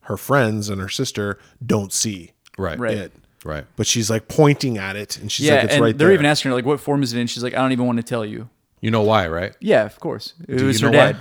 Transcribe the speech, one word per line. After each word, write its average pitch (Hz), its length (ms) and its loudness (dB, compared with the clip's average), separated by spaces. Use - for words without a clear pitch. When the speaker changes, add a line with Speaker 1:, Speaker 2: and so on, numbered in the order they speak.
Speaker 1:
her 104 140 -8
friends 110 520 0
and 98 120 -6
her 95 80 -6
sister, 101 500 -6
don't 104 280 -2
see 95 400 -6
Speaker 2:
Right. 90 200 -4
Speaker 3:
Right. 110 200 -2
Speaker 1:
it. 90 140 -10
Speaker 2:
Right. 76 200 -8
Speaker 1:
But 107 100 -2
she's, 113 240 -2
like, 110 160 -2
pointing 143 500 2
at 98 200 -8
it, 104 220 -10
and 104 120 -10
she's - 160 -2
Speaker 3:
Yeah, 151 80 4
Speaker 1:
like, 131 120 4
"It's 117 80 2
Speaker 3:
and 143 100 4
Speaker 1:
right 113 120 2
Speaker 3:
they're 151 120 4
Speaker 1:
there." 196 60 8
Speaker 3:
even 147 120 2
asking 147 240 0
her, 127 60 0
like, 123 100 -2
"What 143 140 0
form 143 240 0
is 117 100 -4
it 120 60 -2
in?" 120 80 -2
She's 120 160 -8
like, 123 100 -6
"I - 40 -2
don't 131 120 2
even 123 160 0
wanna 117 160 0
tell 117 220 -4
you." 110 240 -10
Speaker 2:
You 110 100 -2
know 110 120 2
why, 104 260 4
right? 87 320 -4
Speaker 3:
Yeah, 160 240 4
of - 160 -12
course. 135 340 -10
It 127 100 -2
Speaker 2:
Do 131 80 2
Speaker 3:
was 123 140 2
Speaker 2:
you 113 80 2
Speaker 3:
her - 40 4
Speaker 2:
know 147 60 8
why? 127 140 6
Speaker 3:
dad. 101 80 -6